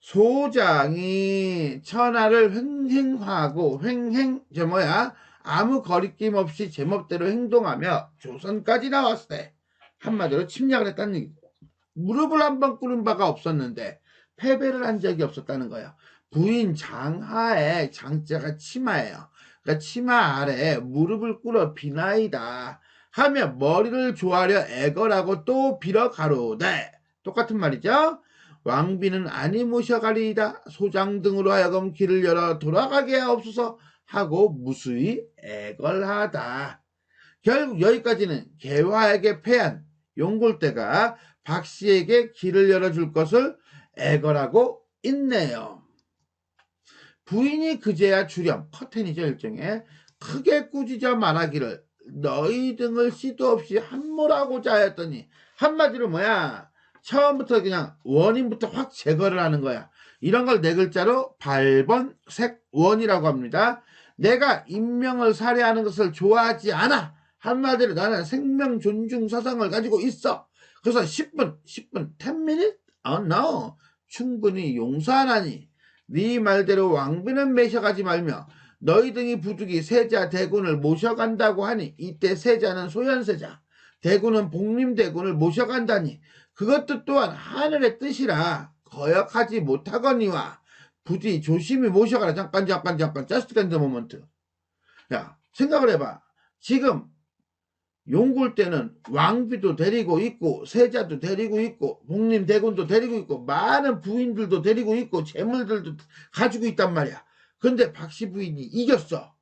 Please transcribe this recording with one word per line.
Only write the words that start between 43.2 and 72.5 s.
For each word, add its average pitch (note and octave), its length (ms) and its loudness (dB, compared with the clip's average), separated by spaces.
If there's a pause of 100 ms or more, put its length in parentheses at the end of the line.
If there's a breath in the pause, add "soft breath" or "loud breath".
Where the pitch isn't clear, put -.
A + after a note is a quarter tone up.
애걸하고 D3 840 2 (220)
있네요. G#3 800 -2 (1400 soft breath)
부인이 C#4+ 560 0
그제야 F#3+ 460 2
주렴, - 440 -4
커튼이죠, F3+ 520 -6
일종의, D#3 600 -6 (340 soft breath)
크게 D4 500 0
꾸짖어 B3 480 -2
말하기를 D#3 680 -2 (380)
너희 G3 560 -2
등을 A#3+ 360 0
씨도 B3+ 380 -2
없이 G#3+ 280 0
함몰하고자 C#4 960 0
하였더니, F3 560 0 (280 soft breath)
한마디로 C#4+ 520 2
뭐야, E3 600 -2 (320 soft breath)
처음부터 C4+ 600 2
그냥 F3+ 420 -4
원인부터 A3 640 2
확 C4 220 -6
제거를 F3+ 500 0
하는 D#3 200 0
거야. B2+ 300 -6 (300 soft breath)
이런 A3+ 260 2
걸 A#3 140 4
네 D#3+ 140 2
글자로 F#3+ 640 2
발본색원이라고 F3+ 1900 2
합니다. D3 560 0 (340 soft breath)
내가 B3 500 2
인명을 A#3+ 640 0
살해하는 A#3 520 2
것을 F#3+ 280 0
좋아하지 A3 600 2
않아. G3+ 420 0 (240 soft breath)
한마디로 B3 560 0
나는 F#3+ 300 0
생명 C4+ 560 -2
존중 A3 480 -2
사상을 A#3 420 -2
가지고 A3 300 0
있어. - 480 -4 (340 soft breath)
그래서 A3+ 220 2
십 D4+ 320 -6
분, G3+ 280 -2
십 - 280 -18
분, D#3+ 260 -8
ten D#4+ 240 -6
minute? E4 360 -2 (280)